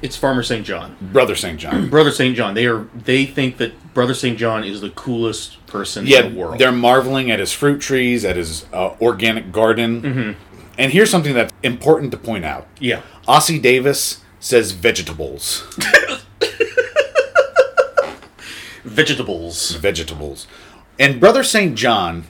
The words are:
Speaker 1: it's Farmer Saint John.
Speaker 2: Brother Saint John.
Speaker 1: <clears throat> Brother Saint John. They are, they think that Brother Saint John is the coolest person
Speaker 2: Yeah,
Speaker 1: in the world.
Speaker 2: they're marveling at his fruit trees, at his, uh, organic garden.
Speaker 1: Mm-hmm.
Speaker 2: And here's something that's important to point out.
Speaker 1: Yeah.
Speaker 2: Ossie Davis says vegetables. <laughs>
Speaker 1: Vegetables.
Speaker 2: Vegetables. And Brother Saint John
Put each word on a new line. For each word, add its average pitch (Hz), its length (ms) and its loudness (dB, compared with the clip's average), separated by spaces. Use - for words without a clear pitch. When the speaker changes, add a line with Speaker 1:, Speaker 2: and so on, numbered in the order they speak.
Speaker 1:
it's 139 120 -8
Farmer 131 280 -2
Saint 110 240 -4
John. 87 340 -10
Speaker 2:
Brother 101 340 2
Saint 82 240 -8
John. 85 300 -4
Speaker 1:
<clears throat> - 0 -
Brother 143 220 6
Saint 127 240 0
John. 107 180 -2
They 120 140 2
are, 110 260 -2
they 131 320 0
think 131 320 -4
that - 380 -6
Brother 123 180 2
Saint 123 240 -2
John 110 260 -2
is 98 180 -8
the 101 100 -10
coolest 117 760 -6
person 101 400 -8
Speaker 2:
Yeah, 131 200 8
Speaker 1:
in 113 100 -8
the 92 40 -8
world. 82 200 -8
Speaker 2:
they're 127 120 6
marveling 127 600 2
at 107 80 0
his 95 120 -4
fruit 143 300 0
trees, 123 420 0
at 90 120 0
his, 80 360 -8
uh, 92 200 -2
organic 110 500 0
garden. 113 520 2
Speaker 1:
Mm-hmm. 127 280 -4
Speaker 2:
And 131 160 0
here's 214 180 6
something 147 240 0
that's 113 260 0
important 135 500 2
to 117 60 -10
point 101 280 -6
out. 69 200 -8
Speaker 1:
Yeah. 120 220 -2
Speaker 2:
Ossie 151 340 4
Davis 127 600 2
says 113 320 2
vegetables. 80 960 -4
<laughs> - 480 -2
Speaker 1:
Vegetables. 110 920 -4
Speaker 2:
Vegetables. 78 720 -6
And 135 220 2
Brother 240 240 6
Saint 180 340 0
John 95 520 0